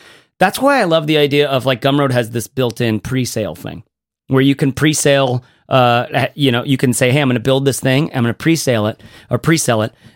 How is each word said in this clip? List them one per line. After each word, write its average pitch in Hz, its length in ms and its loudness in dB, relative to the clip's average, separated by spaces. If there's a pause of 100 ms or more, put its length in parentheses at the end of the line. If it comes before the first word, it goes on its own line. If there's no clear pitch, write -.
(400)
that's 190 200 0
why 269 220 2
I - 20 0
love 160 240 0
the 151 100 2
idea 147 300 2
of, 131 180 -2
like, 131 160 0
Gumroad 139 300 2
has 120 200 -2
this 120 160 -6
built-in 117 520 -2
pre-sale 117 560 -6
thing - 280 -14 (440)
where 135 140 2
you 139 140 4
can 139 180 0
pre-sale, 139 720 0 (260)
uh, 123 640 2
you 139 160 2
know, 120 120 0
you 131 140 0
can 127 160 0
say, 123 180 0
"Hey, 131 100 2
I'm 131 80 0
gonna 123 100 0
build 135 260 0
this 131 140 0
thing. 139 340 0
I'm 127 100 -2
gonna 117 100 0
pre-sale 127 540 -2
it - 140 -6 (280)
or 123 80 -2
pre-sell 123 460 0
it." - 100 -6 (220)